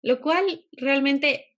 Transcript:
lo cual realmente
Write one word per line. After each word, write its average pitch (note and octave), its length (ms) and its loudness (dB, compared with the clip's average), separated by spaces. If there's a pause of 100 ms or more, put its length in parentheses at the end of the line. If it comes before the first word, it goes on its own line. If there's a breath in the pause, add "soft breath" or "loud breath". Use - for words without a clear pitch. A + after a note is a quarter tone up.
lo B3+ 180 0
cual F4 500 -2
realmente C#4 880 -2